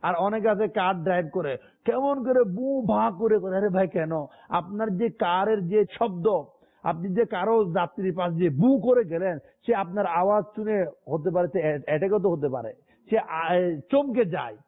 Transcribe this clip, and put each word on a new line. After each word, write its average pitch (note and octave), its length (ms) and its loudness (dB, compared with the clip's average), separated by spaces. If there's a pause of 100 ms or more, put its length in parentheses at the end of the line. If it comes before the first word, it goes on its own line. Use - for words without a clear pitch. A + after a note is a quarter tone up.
আর F3 140 0
অনেক G3+ 300 0
আছে G#3+ 220 2
কার F#3 360 0
ড্রাইভ F3+ 300 0
করে, D3 240 -2 (280)
কেমন C4+ 380 0
করে B3+ 200 4
বু B3+ 380 -2
ভা A3 380 2
করে A3 200 2
করে। F#3 180 -4
আরে G3+ 120 0
ভাই, F#3 180 2
কেন? D#3+ 240 -4 (380)
আপনার F#3+ 480 -4
যে A3+ 120 0
কারের G3 580 0
যে G#3 180 4 (140)
শব্দ, F#3 440 0 (400)
আপনি E3+ 300 -4
যে A3+ 120 2
কারো G#3 460 2
যাত্রীর F3+ 440 -2
পাশ F3+ 180 -2
দিয়ে E3+ 160 2
বু G#3+ 300 4
করে B3 260 2
গেলেন, E3 320 -2 (280)
সে A#3 100 2
আপনার G3 300 -2
আওয়াজ F#3 380 2 (120)
শুনে G#3+ 300 0 (220)
হতে D3+ 240 -2
পারে F3 160 2
সে F#3 120 -2
অ্যা-, D3+ 260 0
অ্যাটাকও F#3 340 0
তো F#3+ 100 2
হতে D3 200 -2
পারে, A#2 240 -8 (360)
সে A3 100 2
আ-, E3 600 -2 (120)
চমকে C4+ 340 2
যায়। C3 320 -6 (100)